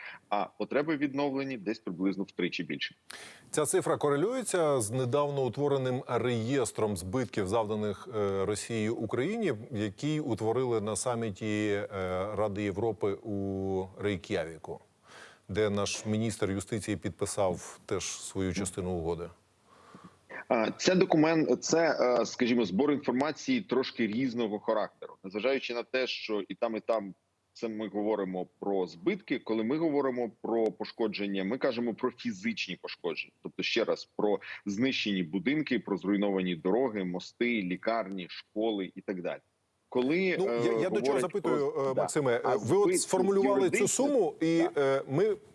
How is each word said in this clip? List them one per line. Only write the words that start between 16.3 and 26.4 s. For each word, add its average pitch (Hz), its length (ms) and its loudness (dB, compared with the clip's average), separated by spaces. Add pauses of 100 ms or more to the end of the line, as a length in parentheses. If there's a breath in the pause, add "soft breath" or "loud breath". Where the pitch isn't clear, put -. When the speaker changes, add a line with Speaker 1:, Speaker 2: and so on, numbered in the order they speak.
Speaker 2:
юстиції 101 460 -2
підписав - 880 -2
теж 92 180 -2
свою - 500 -4
частину 92 380 -4
угоди? 85 380 -4 (1200 loud breath)
Speaker 1:
А, 113 240 2
це - 240 2
документ, 160 680 6
це, 160 380 4
е, 123 240 4
скажімо, 120 400 2
збор 113 260 2
інформації 135 720 0
трошки 123 460 0
різного 113 520 -2
характеру. - 540 -4 (100)
Незважаючи 113 500 -2
на 120 100 -4
те, 131 240 -2
що - 400 -4